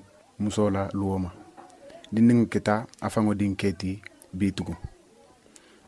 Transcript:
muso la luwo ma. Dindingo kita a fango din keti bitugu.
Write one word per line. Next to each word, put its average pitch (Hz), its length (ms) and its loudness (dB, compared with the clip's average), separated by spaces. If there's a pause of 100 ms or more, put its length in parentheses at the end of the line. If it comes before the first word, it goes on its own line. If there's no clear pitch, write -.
(420)
muso 104 280 0
la 98 220 -2
luwo 98 260 -4
ma. 90 120 -6 (800)
Dindingo 117 400 6
kita 104 360 0 (140)
a 104 80 -6
fango 104 240 2
din 101 220 0
keti 95 480 -4 (320)
bitugu. 92 400 -2 (1120)